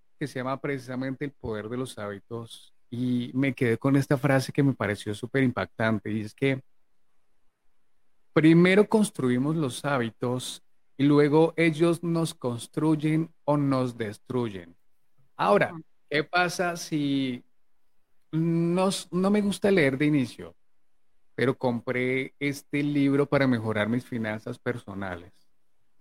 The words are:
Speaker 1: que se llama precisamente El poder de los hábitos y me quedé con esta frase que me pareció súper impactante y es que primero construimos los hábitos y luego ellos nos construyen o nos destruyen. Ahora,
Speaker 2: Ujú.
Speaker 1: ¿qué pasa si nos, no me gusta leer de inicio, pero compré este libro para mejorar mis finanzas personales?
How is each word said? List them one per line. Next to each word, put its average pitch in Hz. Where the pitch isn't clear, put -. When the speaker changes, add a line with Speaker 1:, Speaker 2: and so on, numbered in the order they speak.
Speaker 1:
que 151
se 131
llama 131
precisamente 131
El 143
poder 107
de 120
los 127
hábitos 107
y 123
me 131
quedé 117
con 139
esta 139
frase 135
que 147
me 139
pareció 104
súper 135
impactante 110
y 107
es 104
que 135
primero 175
construimos 143
los 139
hábitos 123
y 135
luego 147
ellos 165
nos 165
construyen 156
o 147
nos 131
destruyen. 104
Ahora, 170
Speaker 2:
Ujú. 120
Speaker 1:
¿qué 151
pasa 175
si 139
nos, 170
no 185
me 208
gusta 202
leer 143
de 147
inicio, 123
pero 127
compré 127
este 143
libro 143
para 139
mejorar 110
mis 120
finanzas 113
personales? 98